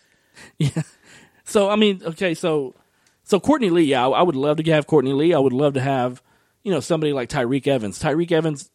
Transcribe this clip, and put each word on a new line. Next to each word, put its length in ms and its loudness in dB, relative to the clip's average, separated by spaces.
Yeah. 240 -2
So, 260 0
I 60 0
mean, 280 2
okay, 300 -4
so, 400 -4
so 160 0
Courtney 300 2
Lee, 140 4
yeah, 240 2
I, 20 2
I 140 2
would 120 0
love 220 0
to 140 -2
have 160 2
Courtney 260 2
Lee. 220 2
I 40 2
would 140 2
love 220 0
to 60 0
have, 420 -4
you 80 -4
know, 80 0
somebody 340 -2
like 160 -4
Tyreek 380 -2
Evans. 320 -2
Tyreek 320 -2
Evans 440 -2